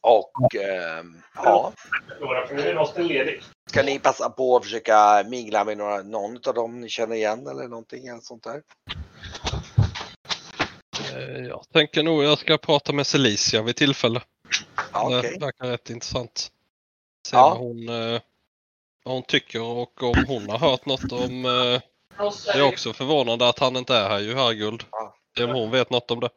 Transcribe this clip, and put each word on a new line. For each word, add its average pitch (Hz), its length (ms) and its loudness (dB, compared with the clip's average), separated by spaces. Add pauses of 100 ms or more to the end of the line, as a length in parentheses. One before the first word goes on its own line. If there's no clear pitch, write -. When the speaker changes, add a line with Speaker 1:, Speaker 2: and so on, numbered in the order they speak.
Speaker 1:
Och, 113 520 4
ehm, 85 680 -6 (120)
ja. - 380 4 (480)
Speaker 2:
Några, 127 260 -4
för 143 80 -10
nu 143 80 -4
är 170 120 0
rosten 165 320 0
ledig. 143 360 -2 (280)
Speaker 1:
Ska 139 120 2
ni 139 160 0
passa 127 320 0
på 127 260 2
att 110 80 4
försöka 104 640 6
mingla 107 360 -2
med 107 140 -4
några, 104 240 -4
någon 107 340 -8 (100)
av 127 80 -2
dem 117 260 -4
ni 117 80 -14
känner 113 280 -4
igen 110 300 -2
eller 135 220 -10
någonting 120 380 -16
eller 120 140 -14
sånt 117 240 -20
där? 131 180 -12 (2500)
Speaker 3:
Eh, 131 320 -10
jag - 260 -12
tänker 151 300 2
nog 156 220 2
jag 151 140 4
ska 156 200 2
prata 147 340 0
med 143 140 0
Celicia 113 560 2
vid 120 140 -2
tillfälle. 127 440 2 (720)
Speaker 1:
Ja, 113 180 0
Speaker 3:
Det 123 80 2
Speaker 1:
okej. 123 220 -4
Speaker 3:
verkar 131 260 -8
rätt 120 240 -6
intressant. 120 600 -8 (800)
Se - 80 2
Speaker 1:
Ja. 131 120 10
Speaker 3:
vad 170 100 2
hon, 120 300 -10
eh, 117 320 -4 (840)
vad 131 100 -4
hon 127 80 -4
tycker - 400 -2
och 120 400 -6
om 123 260 2
hon 110 220 -4
har 110 80 -2
hört 135 280 2
något 131 260 -4
om, 127 320 -4
eh, 123 360 2 (640)
det - 140 0
är 139 40 6
också 127 300 2
förvånande 123 560 2
att - 100 2
han 127 180 2
inte 127 180 0
är 104 140 4
här 104 120 0
ju, 107 140 -4
Herrguld. 113 560 -2
Speaker 1:
Ja. 107 260 -10 (200)
Speaker 3:
Se 120 80 0
om 120 60 -2
hon 113 200 -2
vet 123 200 0
något 127 200 0
om 117 100 -2
det. 120 160 -2